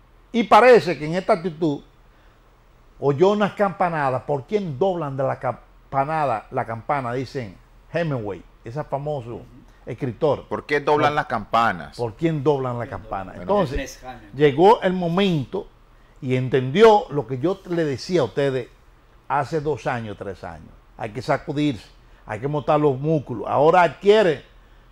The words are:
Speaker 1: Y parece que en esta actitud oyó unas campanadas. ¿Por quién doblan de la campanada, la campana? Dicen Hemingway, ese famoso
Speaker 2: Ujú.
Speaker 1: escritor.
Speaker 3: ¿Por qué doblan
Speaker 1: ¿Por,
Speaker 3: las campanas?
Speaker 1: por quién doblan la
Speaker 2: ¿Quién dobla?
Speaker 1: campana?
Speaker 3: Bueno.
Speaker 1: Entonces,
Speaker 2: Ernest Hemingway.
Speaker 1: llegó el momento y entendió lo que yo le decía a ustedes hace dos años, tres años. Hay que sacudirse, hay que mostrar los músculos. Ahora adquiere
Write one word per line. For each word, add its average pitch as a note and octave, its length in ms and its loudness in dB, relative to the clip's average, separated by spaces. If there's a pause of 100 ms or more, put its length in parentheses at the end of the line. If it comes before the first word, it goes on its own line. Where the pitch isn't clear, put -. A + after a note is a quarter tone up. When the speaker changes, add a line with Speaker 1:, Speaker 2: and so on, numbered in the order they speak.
(320)
Speaker 1:
Y A#3 120 0
parece A#3 560 6
que D3+ 60 -8
en D#3+ 100 -4
esta F#3+ 180 0
actitud D#3+ 480 -2 (1160)
oyó C#3+ 300 4
unas G#3 240 0
campanadas. D#3+ 680 0
¿Por C#3+ 220 -4
quién F#3+ 320 -4
doblan E3+ 400 -2
de C3+ 60 -2
la C3 160 -2
campanada, C#3 1120 -4
la B2+ 140 -4
campana? A#2+ 480 -4
Dicen B2 440 -8 (340)
Hemingway, A#2+ 520 -4 (200)
ese C3+ 200 -10
famoso C#3 520 -8
Speaker 2:
Ujú. G2 80 -14 (420)
Speaker 1:
escritor. B2 640 -2
Speaker 3:
¿Por G#2 180 -6
qué D3 160 0
doblan D3 300 2
Speaker 1:
¿Por, D3 40 -4
Speaker 3:
las D3 120 0
campanas? G#2 720 -2
Speaker 1:
por A#2 180 -6
quién D#3+ 280 -2
doblan C3 340 0
la A#2 80 -6
Speaker 2:
¿Quién - 60 -14
dobla? F#2+ 180 -12
Speaker 1:
campana? F#2+ 280 -8
Speaker 3:
Bueno. F2 40 -14
Speaker 1:
Entonces, B2 360 0
Speaker 2:
Ernest - 260 -10
Hemingway. - 320 -18
Speaker 1:
llegó D3+ 460 6
el F#3 120 2
momento F3 760 0 (540)
y B2+ 140 -2
entendió C3+ 720 4
lo C#3 180 -4
que C3 120 -6
yo F3 200 -2 (100)
le E3+ 160 0
decía D3+ 360 -2
a B2+ 40 2
ustedes C3 420 -2 (600)
hace C#3+ 340 -2
dos C#3+ 260 -4
años, A#2 300 -6
tres G2 260 -12
años. E2 260 -14 (280)
Hay A2+ 140 -10
que A#2+ 100 -10
sacudirse, C#3+ 680 -4 (380)
hay G#2+ 140 -10
que B2+ 80 -6
mostrar D3 320 0
los D3 200 2
músculos. C#3 480 -2
Ahora D3+ 360 4
adquiere F#3 600 4 (480)